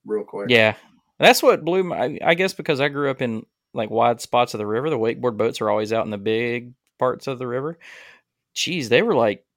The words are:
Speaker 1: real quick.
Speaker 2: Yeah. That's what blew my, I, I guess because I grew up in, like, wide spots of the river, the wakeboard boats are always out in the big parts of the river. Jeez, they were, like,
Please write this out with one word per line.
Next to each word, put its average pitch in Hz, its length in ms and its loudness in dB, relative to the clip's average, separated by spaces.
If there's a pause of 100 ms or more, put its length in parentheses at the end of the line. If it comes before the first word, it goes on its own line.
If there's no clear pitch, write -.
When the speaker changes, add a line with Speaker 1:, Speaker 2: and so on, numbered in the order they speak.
Speaker 1:
real 104 200 -4
quick. 101 260 -8
Speaker 2:
Yeah. 110 240 6 (440)
That's 208 240 6
what 226 220 4
blew 185 200 0
my, 170 120 -6
I, 120 280 -4
I 170 100 4
guess 190 200 0
because 143 260 -2
I 147 80 2
grew 143 220 -2
up 127 120 -6
in, 113 220 -4 (300)
like, 110 160 -4
wide 117 300 2
spots 123 340 0
of 110 40 -6
the 104 80 -4
river, 117 240 -2
the 139 80 -2
wakeboard 117 380 -2
boats 110 240 -2
are 110 100 0
always 107 220 0
out 113 120 0
in 110 60 -6
the 104 80 -6
big 120 540 -4 (260)
parts - 280 -2
of 131 120 -6
the 127 80 -8
river. 135 320 -6 (800)
Jeez, 156 320 -4
they 127 140 4
were, 226 120 0
like, 110 300 0 (120)